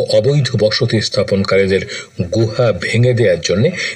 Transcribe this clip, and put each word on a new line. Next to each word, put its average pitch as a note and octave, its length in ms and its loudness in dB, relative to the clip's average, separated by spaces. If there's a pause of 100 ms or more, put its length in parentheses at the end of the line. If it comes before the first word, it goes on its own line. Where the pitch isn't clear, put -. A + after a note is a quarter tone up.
(100)
অবৈধ C3 460 2
বসতি G#2+ 440 0
স্থাপনকারীদের G2 800 0 (420)
গুহা A2+ 500 0
ভেঙে A#2 400 0
দেওয়ার G2+ 280 2
জন্য G#2 300 0 (260)